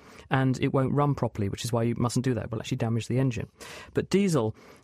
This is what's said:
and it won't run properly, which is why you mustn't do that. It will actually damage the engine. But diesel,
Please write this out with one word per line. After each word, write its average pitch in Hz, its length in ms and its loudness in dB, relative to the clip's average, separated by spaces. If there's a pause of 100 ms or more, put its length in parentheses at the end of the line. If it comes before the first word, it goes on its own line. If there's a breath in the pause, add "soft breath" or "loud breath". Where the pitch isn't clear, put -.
(300 loud breath)
and 131 300 2
it 135 120 0
won't 131 220 2
run 143 220 2
properly, 104 320 -2
which - 160 -6
is 117 80 -4
why 117 100 0
you 117 160 0
mustn't 123 260 0
do 127 100 2
that. 107 100 -4
It 117 80 -8
will 110 80 -4
actually - 160 -4
damage 113 320 -2
the 123 100 0
engine. 117 300 0 (460 loud breath)
But - 160 0
diesel, 165 440 4 (300 loud breath)